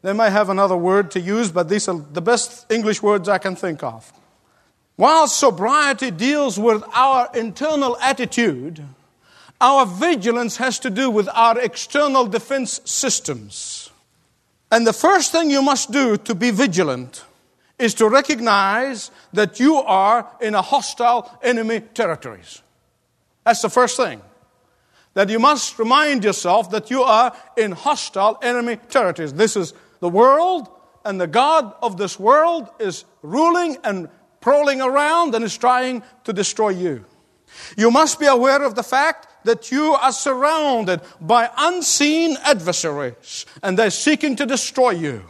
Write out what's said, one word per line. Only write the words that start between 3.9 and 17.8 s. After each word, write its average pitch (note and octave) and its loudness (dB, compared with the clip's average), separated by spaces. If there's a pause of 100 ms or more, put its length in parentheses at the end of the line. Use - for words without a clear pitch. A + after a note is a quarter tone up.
While D4+ 6
sobriety C4 0
deals B3 -2
with G#3+ 0 (100)
our B3+ 2
internal B3+ -2
attitude, G3+ -2 (760)
our C4 4
vigilance A#3 -2
has B3+ -4
to B3+ -6
do B3+ -2
with G#3 0
our A#3 4
external C4 -2
defense A#3 -6
systems. - -8 (800)
And A3+ 4
the A3 2
first F4 2
thing E4 0
you C#4 2
must C4+ -2
do A#3+ 2
to G#3+ -4
be A3+ 0
vigilant E3 -2 (540)
is A3+ 0